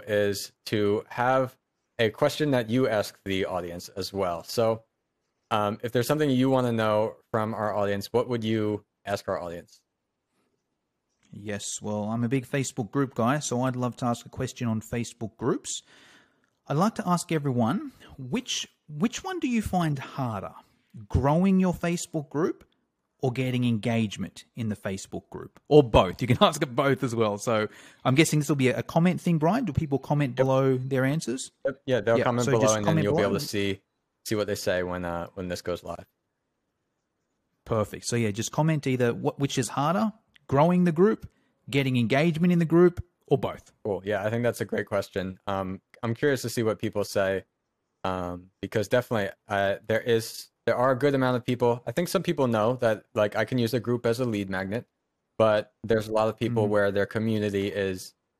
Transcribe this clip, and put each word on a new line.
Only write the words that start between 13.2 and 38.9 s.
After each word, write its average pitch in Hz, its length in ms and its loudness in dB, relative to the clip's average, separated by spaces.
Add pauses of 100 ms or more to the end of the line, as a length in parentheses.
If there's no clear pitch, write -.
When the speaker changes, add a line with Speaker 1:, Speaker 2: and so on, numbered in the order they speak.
Speaker 2:
so 123 240 -4
I'd 127 140 -2
love 123 200 -4
to - 80 -8
ask 120 220 -4
a - 20 -20
question 123 400 -6
on 110 140 -2 (100)
Facebook 117 460 -8
groups. - 440 -4 (840)
I'd 143 80 -2
like 196 200 2
to - 120 -6
ask 170 240 0
everyone, 143 600 0 (260)
which, 139 500 -6 (200)
which 156 360 -4
one 381 160 -6
do 311 80 -4
you 233 140 0
find 160 360 -2
harder, 110 540 -8 (560)
growing 170 500 4
your 185 140 2
Facebook 170 560 -6
group - 360 -2 (560)
or 131 120 0
getting 123 320 -2
engagement 113 800 -2 (120)
in 117 120 -4
the 104 80 -4
Facebook 95 540 -10
group? - 280 -14 (100)
Or 147 140 10
both. 101 380 4
You 123 80 -2
can 120 100 6
<laughs> - 40 6
ask 160 200 4
it 135 140 -6
both 139 260 2
as 120 120 -2
well. 107 240 2
So 107 300 0 (360)
I'm 131 100 4
guessing 156 240 4
this 147 100 -2
will 151 80 2
be 127 120 4
a, 117 100 0
a 120 40 -4
comment 170 380 2
thing, 170 180 2
Brian. 190 260 2
Do 170 80 -4
people 139 260 -2
comment 147 340 -2
Speaker 1:
Yep. 123 40 -10
Speaker 2:
below 131 400 2
their 131 280 -2
answers? 135 460 -4 (140)
Speaker 1:
Yep. 135 220 -6
Yeah, 123 160 2
they'll 113 160 4
Speaker 2:
Yeah, 117 60 2
Speaker 1:
comment 120 200 0
Speaker 2:
so 135 80 0
Speaker 1:
below, 113 120 4
Speaker 2:
just 107 120 4
Speaker 1:
and 107 80 0
then 101 80 2
Speaker 2:
comment 104 120 2
Speaker 1:
you'll 104 100 2
be 107 80 2
Speaker 2:
below 101 80 2
Speaker 1:
able 98 80 0
to - 40 -4
Speaker 2:
and - 80 -8
Speaker 1:
see, 101 300 -2 (460)
see 117 80 -2
what 104 120 0
they 101 80 -2
say 92 280 -2
when, 90 240 -4
uh, 85 280 -6
when 90 140 -8
this 87 140 -6
goes 87 200 -6
live. 85 220 -12 (1600)
Speaker 2:
Perfect. 104 420 -4
So 120 100 -2
yeah, 113 140 0
just 107 220 -6
comment 151 340 0
either 123 280 2